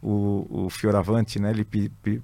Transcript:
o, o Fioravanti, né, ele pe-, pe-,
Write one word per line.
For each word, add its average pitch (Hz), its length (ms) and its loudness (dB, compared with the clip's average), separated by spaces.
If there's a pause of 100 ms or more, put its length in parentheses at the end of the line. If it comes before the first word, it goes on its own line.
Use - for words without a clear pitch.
o, 101 640 0
o 90 60 -2
Fioravanti, 104 680 2
né, 101 120 0
ele 107 140 0
pe-, 104 260 -2 (100)
pe-, 110 220 -2